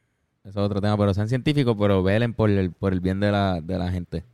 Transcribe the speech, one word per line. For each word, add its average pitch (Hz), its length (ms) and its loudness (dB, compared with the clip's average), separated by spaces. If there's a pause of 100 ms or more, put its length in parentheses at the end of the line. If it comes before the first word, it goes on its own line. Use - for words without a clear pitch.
(440)
Eso 101 160 -10
es 101 60 0
otro 101 160 -2
tema, 104 160 0
pero 101 160 4
sean 104 160 -2
científicos, 127 500 0
pero 101 240 4
velen 107 300 0
por 110 160 2
el, 95 220 2
por 98 200 -2
el 92 80 0
bien 92 220 -2
de 104 100 2
la, 98 300 0
de 90 160 -6
la 90 140 -2
gente. 85 420 -6